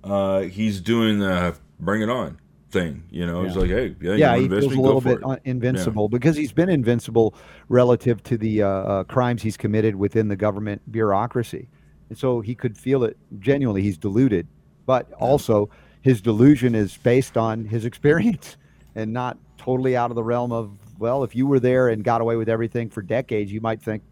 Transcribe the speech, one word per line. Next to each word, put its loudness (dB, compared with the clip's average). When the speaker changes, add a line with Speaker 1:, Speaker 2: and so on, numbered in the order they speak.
Speaker 1:
uh, 0
he's -4
doing 0
the 0
"bring -2
it -2
on" -6
thing. -4
You -6
know, -4
he's -6
Speaker 2:
Yeah. -2
Speaker 1:
like, 2
"Hey, -2
yeah, -4
you 2
Speaker 2:
Yeah, 6
Speaker 1:
wanna 2
Speaker 2:
he 2
Speaker 1:
invest 0
Speaker 2:
feels 0
Speaker 1:
me? 0
Speaker 2:
a 0
Speaker 1:
Go 4
Speaker 2:
little 4
Speaker 1:
for 0
Speaker 2:
bit 2
Speaker 1:
it." -12
Speaker 2:
un-, -4
invincible -2
Speaker 1:
Yeah. -2
Speaker 2:
because 2
he's -4
been 0
invincible 2
relative 2
to -4
the, 0
uh, 2
uh, -2
crimes -2
he's -6
committed 0
within 0
the -2
government -4
bureaucracy. -2
And -16
so -2
he -8
could -6
feel 0
it -4
genuinely. 0
He's -2
deluded, 0
but 0
Speaker 1:
Yeah. -20
Speaker 2:
also 2
his 4
delusion 4
is 0
based 2
on -2
his -4
experience 0
and -6
not -6
totally 0
out 0
of -10
the -4
realm -2
of, -6
well, -2
if -6
you 2
were 4
there 4
and -4
got 0
away 0
with -2
everything -2
for -10
decades, -4
you -8
might -6
think -6